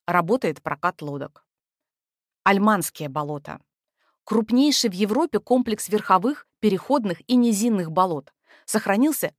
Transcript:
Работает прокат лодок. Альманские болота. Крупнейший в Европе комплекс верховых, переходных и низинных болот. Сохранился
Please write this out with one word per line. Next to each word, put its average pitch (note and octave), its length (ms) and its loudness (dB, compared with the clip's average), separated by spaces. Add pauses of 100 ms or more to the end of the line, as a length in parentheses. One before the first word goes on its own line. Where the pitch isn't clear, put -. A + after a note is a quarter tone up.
Работает F3 560 0
прокат E3+ 400 -6
лодок. C#3+ 440 -12 (1000)
Альманские G3 640 2
болота. D3 540 -8 (640)
Крупнейший A#3+ 640 2
в F3+ 40 -6
Европе G#3+ 460 0
комплекс B3 480 0
верховых, G#3 600 0 (120)
переходных G#3 720 0
и B3 60 2
низинных A3 560 2
болот. D#3+ 420 -2 (320)
Сохранился G#3+ 720 0